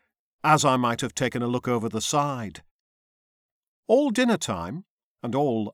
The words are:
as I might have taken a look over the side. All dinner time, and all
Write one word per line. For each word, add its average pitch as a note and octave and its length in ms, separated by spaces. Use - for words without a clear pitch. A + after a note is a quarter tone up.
as D3+ 220
I C3 120
might A#2 240
have B2+ 140
taken B2 260
a A#2+ 60
look B2 200
over A2+ 220
the G#2+ 120
side. C3+ 640
All C#4 220
dinner A#3 280
time, G2+ 480
and A#2+ 100
all A#2+ 400